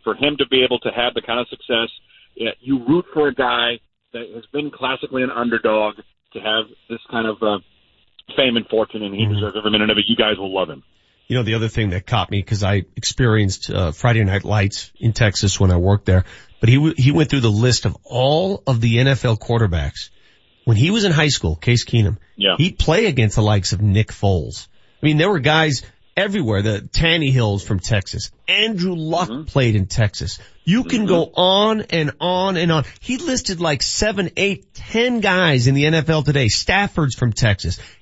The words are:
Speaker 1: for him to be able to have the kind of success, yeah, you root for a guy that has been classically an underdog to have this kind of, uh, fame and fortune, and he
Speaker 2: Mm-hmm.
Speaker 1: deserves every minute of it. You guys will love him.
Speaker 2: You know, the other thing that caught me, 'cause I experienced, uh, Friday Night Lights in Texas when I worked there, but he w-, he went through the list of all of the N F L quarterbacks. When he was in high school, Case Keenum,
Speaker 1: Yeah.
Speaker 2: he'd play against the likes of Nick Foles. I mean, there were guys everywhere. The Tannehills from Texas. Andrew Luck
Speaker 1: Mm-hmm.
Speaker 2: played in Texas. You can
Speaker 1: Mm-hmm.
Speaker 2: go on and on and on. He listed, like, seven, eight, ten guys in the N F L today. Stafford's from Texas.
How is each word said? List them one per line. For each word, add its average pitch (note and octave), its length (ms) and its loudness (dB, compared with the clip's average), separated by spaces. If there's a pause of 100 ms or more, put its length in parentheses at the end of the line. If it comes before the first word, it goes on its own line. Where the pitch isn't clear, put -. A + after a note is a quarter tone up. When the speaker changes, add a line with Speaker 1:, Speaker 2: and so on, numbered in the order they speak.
Speaker 1:
for G#2+ 120 -2
him D3 220 -2
to C3+ 100 -2
be C3 160 2
able B2 160 0
to A#2 120 -6
have A#2+ 220 -2
the A#2 80 -6
kind A#2+ 180 -4
of B2 80 -6
success, A#2 420 -4 (460)
yeah, A2+ 240 -6
you B2+ 280 -4
root E3+ 260 2
for D3+ 140 2
a C3+ 60 -2
guy A#2+ 460 -2 (360)
that A#2 180 -12
has A2+ 180 -16
been D3 200 -6
classically C3 500 -6
an B2+ 80 -2
underdog A2+ 680 0 (380)
to G#2+ 60 -12
have G#2+ 260 -2 (240)
this A#2 100 -8 (120)
kind A2+ 160 -2
of, G#2+ 160 -4
uh, G#2 160 0 (760)
fame B2+ 220 2
and A2 100 -2
fortune, A2 360 -2
and G2 100 -8
he G2+ 120 -4
Speaker 2:
Mm-hmm. G#2 100 0
Speaker 1:
deserves G2+ 200 -4
every G#2+ 160 -4
minute G#2+ 200 2
of G#2 80 2
it. G2+ 80 0
You A2+ 80 2
guys G#2+ 240 2
will G2 140 -6
love F2+ 160 -2
him. C#2 120 -14 (460)
Speaker 2:
You A#2+ 100 -2
know, B2 60 0
the A2 120 -2
other A2+ 120 -2
thing G#2+ 240 -2
that F2+ 160 -6
caught G2+ 240 -2
me, G2+ 120 0
'cause G#2 200 -2
I F#2+ 200 0 (120)
experienced, G#2+ 720 0
uh, F#2 220 -2
Friday A2+ 320 0
Night G2 200 0
Lights G2+ 560 -2
in A2+ 140 0
Texas G2+ 460 0
when F#2+ 120 4
I F2+ 60 4
worked G2 280 2
there, F#2 200 4 (340)
but A2+ 100 2
he B2+ 60 6
w-, D3+ 220 2
he C#3 140 4
went D3+ 180 2
through C#3 120 0
the A2+ 100 4
list A2+ 340 2
of F#2 180 -2
all D3+ 640 0
of A#2+ 140 0
the A#2 180 2
N C3 80 4
F C3+ 180 0
L A2+ 120 0
quarterbacks. F2 720 -2 (560)
When A2+ 120 4
he C#3+ 120 4
was G#3+ 140 2
in F#3+ 80 2
high D3+ 180 2
school, E2 260 -2
Case A#2+ 300 0
Keenum, G#2+ 320 0 (180)
Speaker 1:
Yeah. G2 220 2
Speaker 2:
he'd E3+ 220 -2
play G#3+ 260 2
against B2 300 0
the G#2+ 80 2
likes G#2 300 0
of F#2 80 -4
Nick G#2+ 300 2
Foles. F2 560 -2 (340)
I C#3+ 40 -2
mean, D3+ 120 2
there E3+ 120 2
were F#3+ 100 0
guys D3+ 440 2 (340)
everywhere. D3 460 0
The G#2 160 -2 (120)
Tannehills C3 720 2
from G2 160 -4
Texas. - 520 -4 (160)
Andrew F#3+ 480 -2
Luck D#3+ 340 -2
Speaker 1:
Mm-hmm. C#3+ 140 -10
Speaker 2:
played B2 320 0
in G2 120 0
Texas. - 520 -4 (240)
You G#3+ 220 2
can B3+ 160 -2
Speaker 1:
Mm-hmm. G#3 60 0
Speaker 2:
go E3+ 280 2
on G3+ 460 2 (100)
and D#3 280 0
on F#3 380 -2
and E3 140 2
on. D#3 120 2 (180)
He B3 160 -6
listed, B3+ 440 -4
like, D3+ 220 0
seven, G3+ 540 -2
eight, - 360 -4
ten A#3+ 460 -2
guys F3+ 480 2
in C3+ 80 4
the C#3+ 100 2
N D#3 80 2
F D#3 160 0
L D#3 140 2
today. C3+ 240 2
Stafford's F3+ 680 0
from A#2+ 180 0
Texas. G2+ 460 -2 (220)